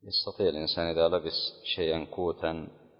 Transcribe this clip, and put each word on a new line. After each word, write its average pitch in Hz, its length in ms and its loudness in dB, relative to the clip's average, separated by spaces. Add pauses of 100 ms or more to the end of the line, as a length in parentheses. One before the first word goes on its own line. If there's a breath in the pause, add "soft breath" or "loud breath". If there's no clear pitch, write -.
يستطيع 101 460 0
الإنسان 78 360 0
إذا 82 240 4
لبس 82 560 -2
شيئاً 80 400 0
كوتاً 82 640 -4 (320)